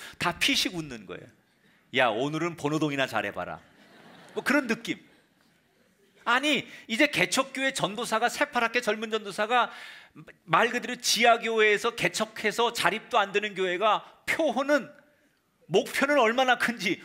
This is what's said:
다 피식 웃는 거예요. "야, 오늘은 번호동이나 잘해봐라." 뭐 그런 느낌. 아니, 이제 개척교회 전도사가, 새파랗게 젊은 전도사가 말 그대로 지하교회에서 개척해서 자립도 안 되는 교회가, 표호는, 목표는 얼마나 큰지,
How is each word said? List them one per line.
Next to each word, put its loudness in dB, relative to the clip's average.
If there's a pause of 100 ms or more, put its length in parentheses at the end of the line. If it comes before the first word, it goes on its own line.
(180)
다 -4
피식 0
웃는 -10
거예요. -14 (720)
"야, 6
오늘은 -2
번호동이나 0
잘해봐라." -6 (720)
뭐 -6
그런 2
느낌. -6 (1200)
아니, 2 (200)
이제 2
개척교회 0
전도사가, -2
새파랗게 -2
젊은 -2
전도사가 -2 (720)
말 4
그대로 -4
지하교회에서 2
개척해서 -2
자립도 -2
안 2
되는 -2
교회가, -2
표호는, 0 (760)
목표는 2
얼마나 4
큰지, -2